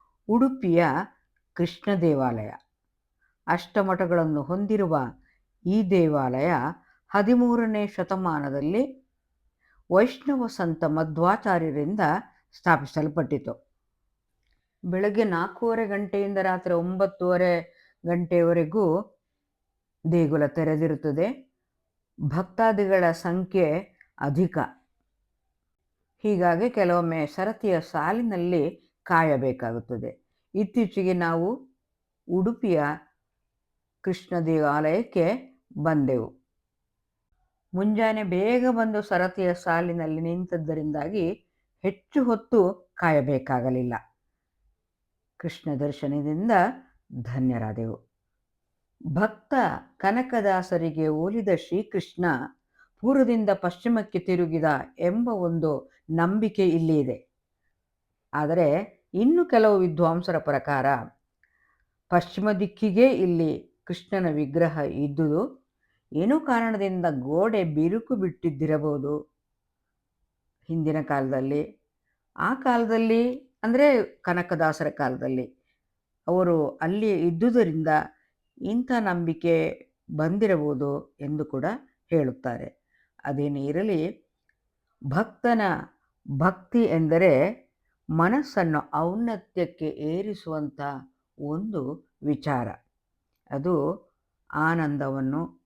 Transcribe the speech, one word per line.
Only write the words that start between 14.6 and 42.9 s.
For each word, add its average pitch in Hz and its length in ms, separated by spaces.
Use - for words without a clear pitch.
ಬೆಳಗ್ಗೆ 196 400
ನಾಲ್ಕೂವರೆ 208 640
ಗಂಟೆಯಿಂದ 202 500
ರಾತ್ರಿ 185 360
ಒಂಬತ್ತೂವರೆ 180 800
ಗಂಟೆಯವರೆಗೂ 170 800
ದೇಗುಲ 156 340
ತೆರೆದಿರುತ್ತದೆ. 156 840
ಭಕ್ತಾದಿಗಳ 190 920
ಸಂಖ್ಯೆ 180 560
ಅಧಿಕ, 156 380
ಹೀಗಾಗಿ 185 460
ಕೆಲವೊಮ್ಮೆ 175 560
ಸರತಿಯ 190 560
ಸಾಲಿನಲ್ಲಿ 175 1120
ಕಾಯಬೇಕಾಗುತ್ತದೆ. 127 1080
ಇತ್ತೀಚೆಗೆ 196 580
ನಾವು 175 540
ಉಡುಪಿಯ 190 540
ಕೃಷ್ಣ 180 440
ದೇವಾಲಯಕ್ಕೆ 156 800
ಬಂದೆವು. 143 640
ಮುಂಜಾನೆ 214 500
ಬೇಗ 208 460
ಬಂದು 220 320
ಸರತಿಯ 185 520
ಸಾಲಿನಲ್ಲಿ 170 680
ನಿಂತದ್ದರಿಂದಾಗಿ 165 1040
ಹೆಚ್ಚು 196 400
ಹೊತ್ತು 226 680